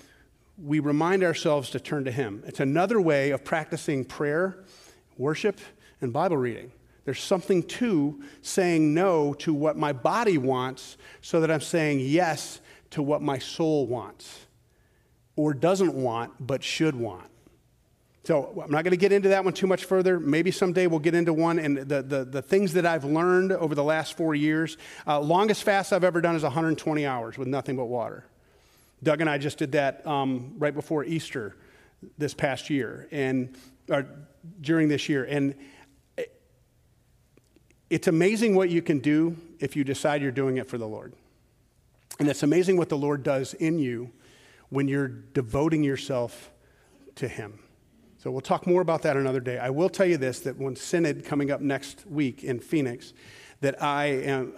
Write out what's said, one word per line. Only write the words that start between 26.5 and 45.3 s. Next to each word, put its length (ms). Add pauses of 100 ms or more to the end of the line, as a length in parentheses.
twenty 300
hours 320
with 80
nothing 280
but 100
water. 400 (760)
Doug 200
and 80
I 100
just 180
did 140
that, 340
um, 540
right 160
before 300
Easter 500 (640)
this 180
past 340
year, 420
and, 440 (340)
or 160 (560)
during 280
this 200
year. 140
And 320 (600)
it, 220 (1500)
it's 180
amazing 480
what 140
you 140
can 160
do 380 (220)
if 160
you 80
decide 380
you're 100
doing 260
it 100
for 100
the 100
Lord. 260 (1080)
And 80
it's 160
amazing 340
what 120
the 80
Lord 260
does 320
in 240
you 320 (560)
when 200
you're 200
devoting 760